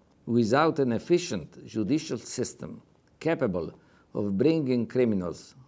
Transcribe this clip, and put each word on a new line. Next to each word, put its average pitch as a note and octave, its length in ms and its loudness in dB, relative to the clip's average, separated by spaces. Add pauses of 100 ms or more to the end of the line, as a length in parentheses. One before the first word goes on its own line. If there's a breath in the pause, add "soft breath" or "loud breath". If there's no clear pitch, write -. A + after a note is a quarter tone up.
(260)
without B2+ 520 4
an B2+ 140 2
efficient A2+ 760 -2
judicial A#2 520 -2
system - 600 -8 (380)
capable A#2+ 540 -2 (420 soft breath)
of G2+ 240 -2
bringing B2+ 480 2
criminals G#2 680 -2 (120)